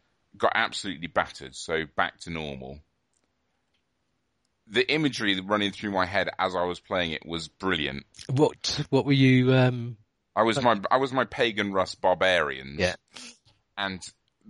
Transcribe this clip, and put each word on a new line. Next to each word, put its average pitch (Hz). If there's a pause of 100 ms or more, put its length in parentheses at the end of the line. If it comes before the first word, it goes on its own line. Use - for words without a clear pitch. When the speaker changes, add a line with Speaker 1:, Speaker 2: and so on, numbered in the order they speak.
(380)
Speaker 1:
got 101
absolutely 85
battered, 76
so 80 (100)
back -
to -
normal. 71 (1900)
The 113
imagery 113
running 101
through 104
my 92
head 90 (100)
as 92
I 87
was 90
playing 90
it -
was 82
brilliant. 76 (240)
Speaker 2:
What, -
what 131
were 143
you, 131
um, 123 (380)
Speaker 1:
I 107
was 113
Speaker 2:
uh, 139
Speaker 1:
my, 117 (100)
I 127
was 131
my 127
Pagan 104
Rust 92
barbarians. 80
Speaker 2:
Yeah. 90 (840)
Speaker 1:
And 95 (480)